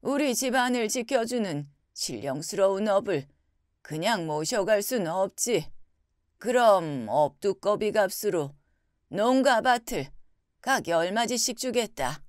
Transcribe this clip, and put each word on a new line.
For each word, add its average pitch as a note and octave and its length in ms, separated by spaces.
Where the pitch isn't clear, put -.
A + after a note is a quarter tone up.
우리 C4+ 340
집안을 B3 540
지켜주는 A#3 760
신령스러운 F#3+ 920
업을 F#3+ 400
그냥 E3+ 460
모셔갈 F#3+ 560
순 G#3 240
없지. F#3+ 640
그럼 F#3+ 720
업두꺼비 G3 800
값으로 F#3+ 640
논과 B3 520
밭을 A#3 460
각기 B3+ 300
얼마지씩 G#3+ 680
주겠다. A3 720